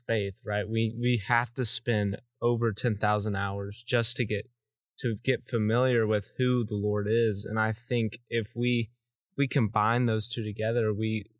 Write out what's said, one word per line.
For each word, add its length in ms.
faith, 280
right? 240
We, 320
we 280
have 260
to 100
spend 540
over 300
ten 260
thousand 380
hours 520
just 300
to 80
get, 240
to 260
get 240
familiar 580
with 300
who 260
the 140
Lord 320
is. 380
And 120
I 140
think 460
if 260
we, 360
we 100
combine 560
those 240
two 160
together, 480
we, 320